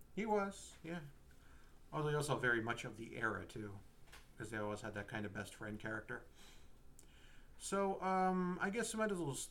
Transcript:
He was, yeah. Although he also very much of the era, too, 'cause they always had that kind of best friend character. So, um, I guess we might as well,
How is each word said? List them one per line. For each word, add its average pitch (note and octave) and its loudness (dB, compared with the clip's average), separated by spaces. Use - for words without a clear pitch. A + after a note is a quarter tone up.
He G3+ 2
was, G3+ 2
yeah. E3+ -2
Although D3+ 4
he D3+ 6
also C#3+ 4
very A#2+ 6
much A#2 0
of A2 -6
the A#2 -6
era, G#2 2
too, G#2 -6
'cause G#2+ -4
they A2 0
always G#2 0
had G2+ -4
that G2+ -2
kind G#2+ -2
of G2 -2
best G2+ -4
friend G#2+ -6
character. A2 -4
So, G3 0
um, F#3 4
I G3 4
guess A3 2
we G#3+ 0
might A3 4
as F#3+ 2
well, C#3+ 0